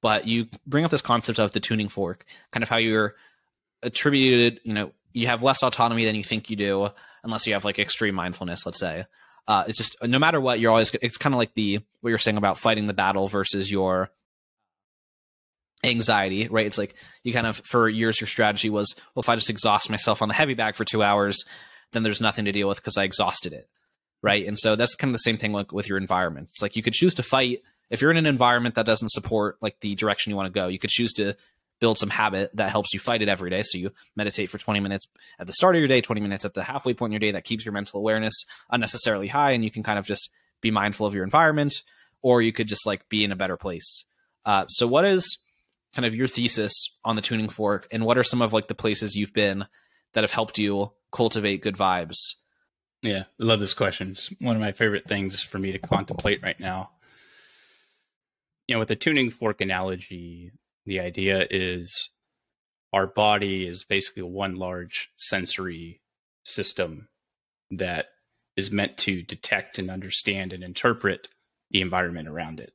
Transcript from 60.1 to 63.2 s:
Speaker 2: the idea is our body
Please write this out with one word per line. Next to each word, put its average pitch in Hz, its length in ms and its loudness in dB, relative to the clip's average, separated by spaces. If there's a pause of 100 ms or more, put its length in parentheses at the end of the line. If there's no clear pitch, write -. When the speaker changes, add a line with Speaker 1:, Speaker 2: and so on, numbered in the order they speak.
Speaker 2:
the 95 160 -4
idea 95 500 0
is 90 600 -2 (840)
our 98 140 2
body 101 600 2